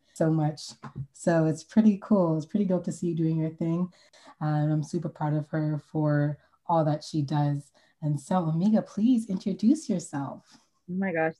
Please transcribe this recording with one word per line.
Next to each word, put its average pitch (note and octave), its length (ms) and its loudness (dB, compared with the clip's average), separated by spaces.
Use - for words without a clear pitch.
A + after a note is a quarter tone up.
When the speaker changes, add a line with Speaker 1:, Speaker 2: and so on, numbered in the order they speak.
Speaker 1:
so D#3+ 160 2
much. D#3 420 0
So E3 320 2
it's D#3 180 -2
pretty G#3+ 400 4
cool. F3 340 2
It's D#3 80 -4
pretty G3+ 200 0
dope F3+ 180 0
to E3+ 80 -4
see F3 160 -6
you E3+ 80 -2
doing D#3+ 240 0
your D#3+ 100 -2
thing. E3 380 -2
Um, D3+ 300 0
I'm D#3 120 0
super E3 240 -6
proud D3+ 260 -4
of D3+ 160 -2
her D3+ 320 -2
for D3 460 0
all E3 180 4
that D3+ 180 0
she D#3 180 -4
does. C#3+ 500 -2
And D3 180 -2
so, - 180 -2
Omega, F3 440 2
please A3+ 480 0
introduce G#3+ 600 0
yourself. D#3+ 540 -6
Speaker 2:
Oh F3 60 -8
my F#3+ 180 -2
gosh, D#3+ 260 0